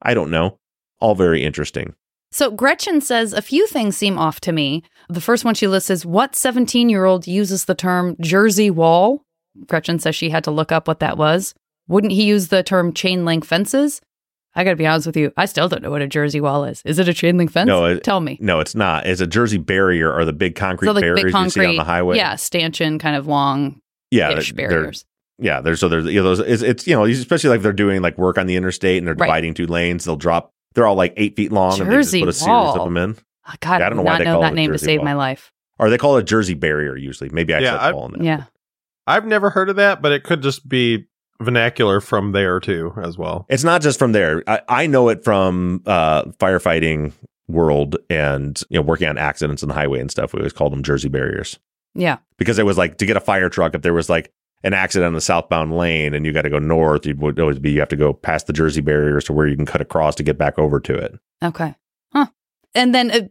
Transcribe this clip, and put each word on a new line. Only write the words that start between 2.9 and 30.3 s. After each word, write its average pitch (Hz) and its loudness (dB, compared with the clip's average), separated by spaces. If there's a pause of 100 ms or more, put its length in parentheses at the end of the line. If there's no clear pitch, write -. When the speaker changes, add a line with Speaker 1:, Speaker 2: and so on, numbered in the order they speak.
Speaker 2:
says, 226 -2
"A 214 -4
few 359 0
things 220 -2
seem 196 -2
off 156 -2
to 175 -2
me." 151 -2 (240)
The 170 -6
first 240 0
one 226 0
she 208 -2
lists 190 0
is, 170 -2
"What 208 0
seventeen-year-old 226 2
uses 185 -2
the 185 -2
term 180 0
Jersey 196 4
wall?" 175 4 (420)
Gretchen 165 -2
says 160 -2
she 165 -4
had 156 -2
to 156 -4
look 156 0
up 160 0
what 160 -2
that - -2
was. 160 0 (340)
"Wouldn't 196 2
he 208 2
use 202 2
the 185 2
term 175 0
chain 180 -2
link 165 0
fences?" 269 0 (580)
I 180 2
gotta 185 2
be 156 0
honest 160 2
with 160 -2
you. 147 2
I 180 0
still 170 0
don't - -4
know - -6
what 147 -4
a 139 -4
Jersey 147 -2
wall 143 -2
is. - -10
Is 151 -2
it 180 2
a 170 2
chain 175 2
link 170 2
fence? 175 2
Speaker 1:
No, 90 4
it, 87 2
Speaker 2:
Tell 196 0
me. 151 -6
Speaker 1:
no, 90 0
it's - -4
not. 92 0
It's 90 0
a 92 0
Jersey 107 0
barrier, 87 2
or 82 0
the 80 -2
big 82 -2
concrete 95 -2
Speaker 2:
So, 208 4
like, 202 0
big 175 2
Speaker 1:
barriers 190 2
you 185 2
see 196 2
on 185 2 (220)
Speaker 2:
concrete, 170 0
Speaker 1:
the 156 -2
highway. 180 0
Speaker 2:
yeah, 170 -2
stanchion 160 -2
kind 151 -2
of 139 -6
long 139 -2 (300)
Speaker 1:
Yeah, 87 2
Speaker 2:
ish 78 -4
Speaker 1:
they're, - -6
Speaker 2:
barriers. - -4 (340)
Speaker 1:
yeah, 78 -2
there's, 80 -2
so 92 2
there's, 82 0
you 95 2
know, - -
those, 92 2
it's, 113 0
it's, 117 -2
you 170 2
know, 104 4
especially, 131 0
like, 117 2
if 95 -2
they're 104 2
doing, 98 0
like, 85 -2
work 92 0
on 95 0
the 90 0
interstate 92 0
and 87 -4
they're 80 -2
Speaker 2:
Right. 85 -2
Speaker 1:
dividing 80 0
two 85 -6
lanes, 85 -2
they'll 80 -2
drop, 82 -2 (200)